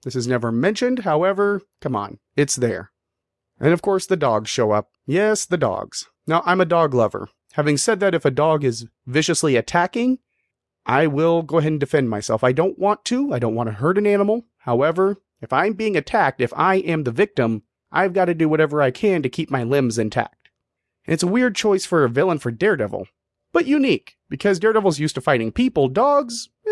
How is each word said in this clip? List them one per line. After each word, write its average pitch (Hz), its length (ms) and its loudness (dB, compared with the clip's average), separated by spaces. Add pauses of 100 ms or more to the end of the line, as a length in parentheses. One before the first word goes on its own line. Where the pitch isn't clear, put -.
This 127 120 -8
is 120 120 -4
never 120 240 0
mentioned. 220 480 0
However, 190 640 0 (180)
come 131 160 -4
on, 101 220 -8 (180)
it's 143 200 0
there. 113 360 -4 (640)
And 151 140 2
of 175 100 0
course, 190 240 -2
the 190 100 0
dogs 113 320 0
show 110 220 0
up. 104 200 0 (160)
Yes, 202 380 0
the 175 140 -4
dogs. 104 480 -4 (200)
Now, 170 200 0
I'm 185 140 2
a 180 60 2
dog 160 280 2
lover. 104 340 0 (240)
Having 147 260 0
said 214 220 0
that, 196 140 2
if 160 100 0
a 143 60 4
dog 147 340 0
is 117 220 -2 (200)
viciously 151 500 0
attacking, 233 640 0 (680)
I 139 200 4
will 165 360 2
go 151 160 0
ahead 156 140 2
and 151 80 -2
defend 139 280 0
myself. 110 340 -2
I 127 100 4
don't 165 260 0
want 202 280 0
to. 269 280 -2
I 123 40 -2
don't 113 160 -2
want 117 140 -2
to 107 60 -6
hurt 156 240 0
an 208 80 2
animal. 202 400 0 (120)
However, 175 600 0 (240)
if 123 100 -8
I'm 185 220 2
being 208 220 -2
attacked, 156 440 0
if 120 160 -2
I 185 200 2
am 160 280 -2
the 123 60 -2
victim, 117 540 0 (280)
I've 185 220 0
got 185 120 2
to 175 80 0
do 160 140 0
whatever 151 320 2
I 135 100 2
can 180 320 0
to 131 60 0
keep 156 220 -6
my 131 140 -2
limbs 120 340 0
intact. 110 500 -4 (580)
And 165 60 -2
it's 165 100 -2
a 175 40 0
weird 226 300 0
choice 202 280 0
for 160 200 2
a 123 40 4
villain 147 300 0
for 123 120 -6
Daredevil, 110 580 -2 (440)
but 339 140 2
unique, 262 500 0 (140)
because 190 280 -2
Daredevil's 196 420 0
used 151 160 -2
to 135 40 -8
fighting 113 320 0
people. 160 360 0
Dogs, 240 600 0 (240)